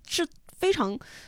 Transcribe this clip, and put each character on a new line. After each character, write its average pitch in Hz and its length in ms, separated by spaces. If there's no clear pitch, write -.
是 - 220
非 370 160
常 202 240